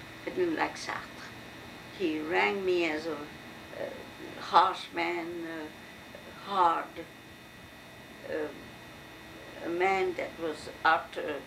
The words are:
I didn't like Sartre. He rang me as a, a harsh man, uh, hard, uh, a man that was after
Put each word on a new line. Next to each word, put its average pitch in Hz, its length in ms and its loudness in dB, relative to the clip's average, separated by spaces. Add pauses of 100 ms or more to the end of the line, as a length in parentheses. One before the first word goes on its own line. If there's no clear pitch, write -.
(260)
I - 40 0
didn't 175 260 4
like 151 200 0
Sartre. - 500 -6 (720)
He 156 220 2
rang 190 440 4
me 180 260 6
as 156 160 0
a, 165 60 0 (720)
a - 580 -8
harsh 185 440 8 (100)
man, 170 320 0 (200)
uh, - 1040 -10
hard, 170 360 8 (1500)
uh, - 40 0 (1300)
a 160 40 -4
man 185 460 4
that 160 160 -2 (100)
was 156 280 -2 (160)
after - 500 4 (120)